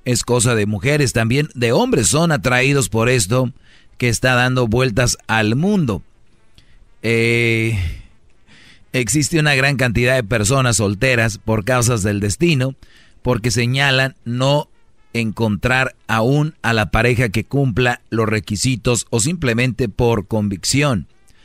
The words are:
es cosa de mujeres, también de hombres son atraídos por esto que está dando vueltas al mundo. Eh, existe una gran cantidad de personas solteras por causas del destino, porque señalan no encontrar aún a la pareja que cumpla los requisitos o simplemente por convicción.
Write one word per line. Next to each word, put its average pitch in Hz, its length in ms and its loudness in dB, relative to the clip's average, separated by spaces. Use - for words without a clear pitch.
es 123 180 -2
cosa 120 320 2
de 104 100 0
mujeres, 127 460 0
también 123 440 0
de 117 180 0
hombres 208 340 2
son 165 240 2
atraídos 127 560 2
por 110 220 0
esto 123 420 0
que 123 100 -2
está 127 280 0
dando 127 320 2
vueltas 123 500 0
al 110 300 0
mundo. 156 440 0
Eh, 113 760 0
existe 135 460 0
una 151 160 2
gran 135 200 0
cantidad 123 400 0
de 127 80 0
personas 117 540 0
solteras 113 600 0
por 110 280 -4
causas 120 360 0
del 104 200 0
destino, 135 540 0
porque 123 300 -2
señalan 131 720 0
no 135 460 0
encontrar 117 840 -2
aún 135 540 0
a 113 100 -2
la 107 200 0
pareja 120 380 2
que 101 140 -4
cumpla 123 680 -2
los 113 200 0
requisitos 110 800 -2
o 117 100 -2
simplemente 127 720 -2
por 117 380 0
convicción. 107 800 -2